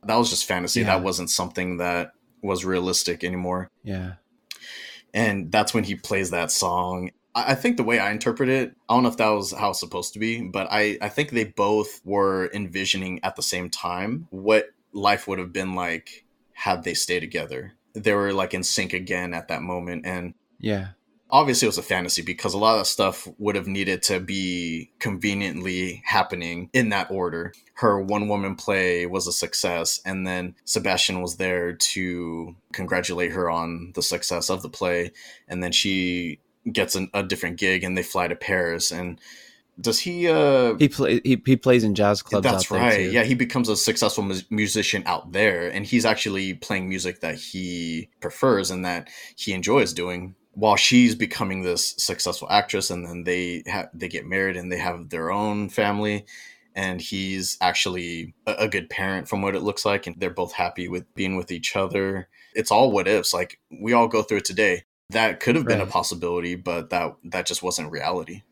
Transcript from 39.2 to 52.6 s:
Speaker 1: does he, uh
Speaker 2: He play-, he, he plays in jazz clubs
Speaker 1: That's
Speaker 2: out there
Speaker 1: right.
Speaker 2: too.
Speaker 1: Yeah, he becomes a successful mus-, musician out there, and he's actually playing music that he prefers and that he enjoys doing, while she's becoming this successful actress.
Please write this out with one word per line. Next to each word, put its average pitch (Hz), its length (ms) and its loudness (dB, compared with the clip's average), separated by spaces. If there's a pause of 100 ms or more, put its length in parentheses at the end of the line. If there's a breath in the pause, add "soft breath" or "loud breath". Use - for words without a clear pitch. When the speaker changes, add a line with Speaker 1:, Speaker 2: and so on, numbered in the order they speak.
Speaker 1:
does 113 200 2
he, 175 280 0
uh 139 460 6
Speaker 2:
He 147 140 6
play-, 120 360 2
he, 131 220 4
he 131 100 8
plays 123 280 6
in 104 100 4
jazz 101 260 4
clubs 101 220 0
Speaker 1:
That's 95 300 4
Speaker 2:
out - 40 0
there 95 120 4
Speaker 1:
right. 110 80 6
Speaker 2:
too. 92 160 2
Speaker 1:
Yeah, 117 100 6
he 123 120 4
becomes 120 340 2
a 104 80 2
successful 110 480 2
mus-, 95 260 -4
musician 107 560 0
out 87 260 -2
there, 90 380 4
and 101 160 -4
he's 117 180 4
actually 98 500 0
playing 95 340 -4
music 90 320 -4
that 78 160 -4
he 87 720 -8 (120)
prefers 98 520 2
and 92 120 -4
that 87 240 -4 (280 loud breath)
he - 160 -6
enjoys 92 400 2
doing, 90 420 -6 (200)
while 104 200 4
she's 120 400 6
becoming 95 480 -2
this 87 340 -2
successful - 540 -4
actress. 101 400 2